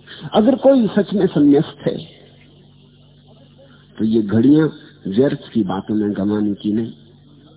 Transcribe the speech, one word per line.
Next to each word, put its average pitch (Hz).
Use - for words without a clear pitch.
अगर 220
कोई 262
सच 185
में 190
संन्यस्त 147
है -
तो 104
ये 110
घड़ियां 131
व्यर्थ 135
की 113
बातों 95
में 104
गंवाने 104
की 104
नहीं। 113